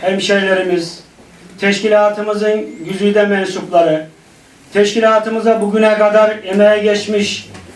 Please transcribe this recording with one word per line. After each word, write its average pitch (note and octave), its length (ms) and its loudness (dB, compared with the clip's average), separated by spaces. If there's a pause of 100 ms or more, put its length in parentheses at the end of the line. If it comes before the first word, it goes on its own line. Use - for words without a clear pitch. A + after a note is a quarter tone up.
hemşerilerimiz, F#3 1000 -2 (600)
teşkilatımızın G#3 1080 0 (180)
güzide G3+ 420 0
mensupları, F3+ 800 0 (640)
teşkilatımıza A3 880 0
bugüne G#3+ 380 2
kadar G#3+ 460 2
emeğe G#3 340 2
geçmiş, G#3 720 -2 (260)